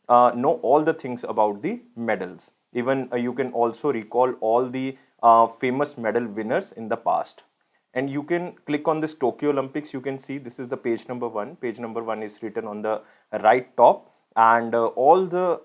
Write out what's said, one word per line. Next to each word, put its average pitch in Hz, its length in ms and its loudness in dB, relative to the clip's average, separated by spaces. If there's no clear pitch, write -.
uh, 123 280 6
know 135 260 0
all 143 220 4
the 160 100 0
things 127 300 -8
about 107 380 0
the 214 200 -6
medals. 92 560 -6
Even, 127 380 -2
uh, 123 40 -6
you 123 180 -2
can 127 200 -4
also 117 380 0
recall 120 480 0
all 117 260 2
the, 131 320 -6
uh, 113 240 8
famous 135 500 -4
medal 117 300 -2
winners 110 460 -4
in 113 160 -12
the 113 80 -2
past. - 460 -4
And 135 160 -2
you 143 140 -6
can 170 280 -4
click 147 200 -2
on 160 120 0
this 156 160 -4
Tokyo 135 340 -2
Olympics. 139 440 -4
You 135 80 -8
can 135 180 -8
see 139 180 -12
this 123 220 -14
is 127 80 -10
the 123 100 -6
page 117 300 -4
number 123 200 -6
one. 110 280 -6
Page 117 240 -8
number 113 240 -8
one 110 180 -6
is 104 220 -12
written 113 240 -6
on 104 140 -8
the 107 200 -2
right 120 360 2
top. 139 340 4
And, 113 400 4
uh, 117 120 2
all 160 380 4
the 180 400 -2